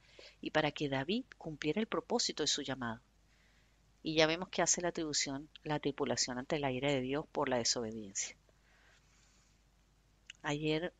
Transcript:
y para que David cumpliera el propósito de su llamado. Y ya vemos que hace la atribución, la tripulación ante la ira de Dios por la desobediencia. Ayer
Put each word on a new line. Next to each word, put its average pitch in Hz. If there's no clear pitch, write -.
y 156
para 156
que 147
David 139
cumpliera 156
el 220
propósito 170
de 147
su 143
llamado. 127
Y 156
ya 156
vemos 170
que -
hace 170
la 175
atribución, 151
la 151
tripulación 127
ante 143
la 139
ira 127
de 139
Dios 135
por 143
la 131
desobediencia. 110
Ayer 156